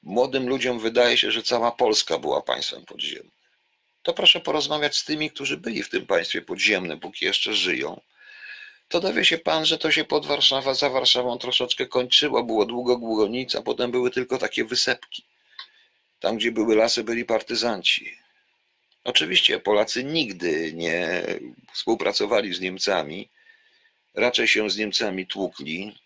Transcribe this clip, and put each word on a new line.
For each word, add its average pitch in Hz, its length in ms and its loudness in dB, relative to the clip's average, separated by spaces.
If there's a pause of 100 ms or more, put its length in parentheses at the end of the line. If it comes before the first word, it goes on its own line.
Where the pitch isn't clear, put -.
młodym 127 460 0
ludziom 127 300 -2
wydaje 120 380 4
się, 104 140 2
że 110 120 -2
cała 120 280 2
Polska 107 460 2
była 73 240 0
państwem 67 440 -6
podziemnym. - 460 -12 (720)
To 175 100 0
proszę 180 260 6
porozmawiać 151 580 0
z - 80 -2
tymi, 151 260 -4
którzy 143 260 -6
byli 202 260 -4
w - 60 -8
tym - 160 -2
państwie 87 360 0
podziemnym, 92 580 0
póki 87 260 -8
jeszcze 98 280 0
żyją. 85 480 -2 (880)
To 175 100 0
dowie 202 260 0
się 165 120 4
pan, 160 280 0
że 160 120 2
to 156 140 0
się 160 120 2
pod 147 220 0
Warszawa, 139 480 2
za 139 160 2
Warszawą 123 480 2
troszeczkę 127 480 -2
kończyło. 127 580 2
Było 110 220 2
długo, 123 300 2
długo 110 320 2
nic, 127 280 -4
a 113 60 -2
potem 123 300 -2
były 123 200 0
tylko 127 260 -2
takie 113 280 -2
wysepki. - 580 -2 (960)
Tam, 110 180 0
gdzie 113 140 0
były 110 240 4
lasy, 113 280 4
byli 117 220 -4
partyzanci. 110 920 0 (880)
Oczywiście - 560 0
Polacy 104 440 0
nigdy 87 680 -2
nie 85 500 -2 (500)
współpracowali 104 800 0
z 87 60 -8
Niemcami. 92 680 -4 (840)
Raczej 120 340 0
się 107 220 2
z 98 80 -4
Niemcami 98 500 -2
tłukli 92 680 -6 (100)